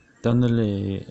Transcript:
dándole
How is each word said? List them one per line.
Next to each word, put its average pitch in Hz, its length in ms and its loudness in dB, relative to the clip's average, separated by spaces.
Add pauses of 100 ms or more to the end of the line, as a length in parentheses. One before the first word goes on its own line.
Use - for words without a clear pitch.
(240)
dándole 113 880 0